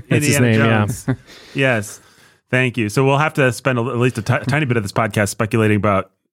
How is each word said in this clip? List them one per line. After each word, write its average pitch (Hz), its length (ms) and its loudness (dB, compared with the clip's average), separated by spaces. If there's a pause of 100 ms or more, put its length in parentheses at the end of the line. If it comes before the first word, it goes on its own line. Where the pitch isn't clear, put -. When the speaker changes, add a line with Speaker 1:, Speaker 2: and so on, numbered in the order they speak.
Speaker 1:
That's 123 180 0
his 143 100 2
Speaker 2:
Indiana 139 40 2
Speaker 1:
name, 113 200 4
yeah. 113 60 4 (200)
Speaker 2:
Jones. - 200 -8 (480)
Yes. 127 460 -2 (500)
Thank 127 280 0
you. 107 100 0
So 135 160 0
we'll 139 140 2
have 156 160 0
to 131 180 2
spend 127 260 -2
a, 117 40 -2
at 120 160 -4
least 123 180 0
a 110 60 -6
ti-, 131 260 -2
tiny 147 160 0
bit 120 140 -2
of 110 40 0
this 101 100 -8
podcast 110 360 0
speculating 107 480 0
about 98 360 -2 (200)